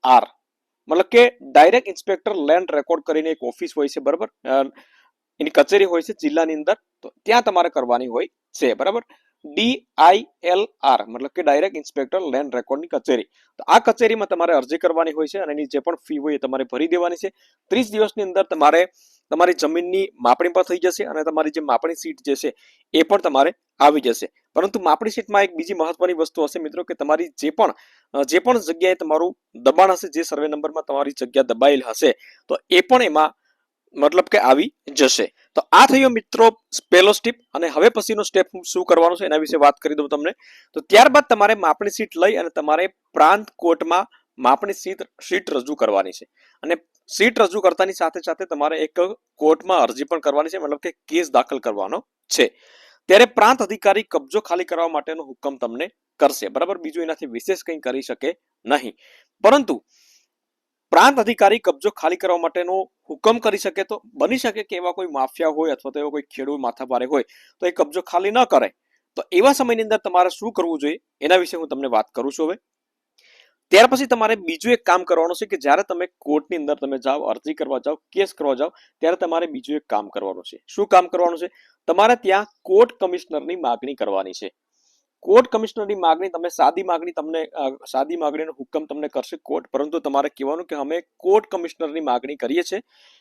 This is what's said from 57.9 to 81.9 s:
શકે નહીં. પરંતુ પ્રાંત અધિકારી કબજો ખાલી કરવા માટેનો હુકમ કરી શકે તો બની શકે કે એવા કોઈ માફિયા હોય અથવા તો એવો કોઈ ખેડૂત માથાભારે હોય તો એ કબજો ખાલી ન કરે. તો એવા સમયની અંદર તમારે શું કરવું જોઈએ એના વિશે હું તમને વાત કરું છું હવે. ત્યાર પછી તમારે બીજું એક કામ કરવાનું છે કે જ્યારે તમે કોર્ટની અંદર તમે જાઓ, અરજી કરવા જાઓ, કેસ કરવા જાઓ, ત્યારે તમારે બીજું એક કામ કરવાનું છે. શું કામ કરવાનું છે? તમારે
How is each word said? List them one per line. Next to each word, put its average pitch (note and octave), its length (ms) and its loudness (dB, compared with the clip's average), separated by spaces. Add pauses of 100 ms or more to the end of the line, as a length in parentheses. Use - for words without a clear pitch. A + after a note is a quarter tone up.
શકે - 340 -8 (300)
નહીં. B2+ 280 -2 (480)
પરંતુ G#3+ 420 2 (1040)
પ્રાંત B3 280 6
અધિકારી G#3+ 400 2
કબજો F#3 320 -2
ખાલી E3+ 260 -4
કરવા F3 220 -2
માટેનો F3 540 -4 (180)
હુકમ A3 280 0
કરી G#3 200 -2
શકે F#3+ 260 -6
તો - 180 -10 (120)
બની G#3 240 -2
શકે G#3+ 240 -6
કે G3 140 -10
એવા F3+ 160 -4
કોઈ F#3 140 -8
માફિયા C#3+ 420 -4
હોય D#3 240 -2
અથવા C3 180 -8
તો D3 100 -8
એવો D3 100 -6
કોઈ C#3+ 120 -8
ખેડૂત C#3 380 -10
માથાભારે B2+ 460 -6
હોય C3+ 180 -2 (360)
તો F3+ 60 -4
એ F3 40 0
કબજો F3+ 300 -4
ખાલી F#3 300 -4
ન A#3+ 140 2
કરે. B2+ 300 0 (420)
તો - 60 -8 (100)
એવા A3 200 4
સમયની A#3 300 -2
અંદર A3 140 -2
તમારે F#3 320 2
શું G3+ 240 -8
કરવું E3+ 260 -4
જોઈએ D3 200 -4 (220)
એના D#3+ 160 4
વિશે F3+ 200 0
હું D#3+ 120 -8
તમને C#3 200 -6
વાત A2 260 0
કરું C3+ 180 -6
છું D#3 160 -4
હવે. F#3 80 -6 (1120)
ત્યાર G#3+ 160 8
પછી C4 200 0
તમારે A3+ 300 0
બીજું F3+ 360 -4
એક - 140 -2
કામ F3+ 180 2
કરવાનું E3+ 300 0
છે G#3+ 120 -8
કે G3 100 -6
જ્યારે C#3+ 260 2
તમે F3+ 260 -6 (100)
કોર્ટની D3+ 380 -4
અંદર D3 180 -4
તમે C#3 240 -6
જાઓ, C3+ 220 -4
અરજી A#2 340 -6
કરવા C#3 240 -6
જાઓ, D3 160 -4 (180)
કેસ G3 220 -2
કરવા C#3+ 200 -2
જાઓ, C#3+ 180 -4 (260)
ત્યારે E3+ 180 0
તમારે E3+ 300 -4
બીજું C#3+ 300 -8
એક D3 100 -10
કામ G#2 220 -4
કરવાનું F#2+ 340 -8
છે. - 240 -20
શું G3+ 200 -4
કામ F#3 200 4
કરવાનું E3+ 320 -2
છે? F3 120 -10 (360)
તમારે G#3 300 2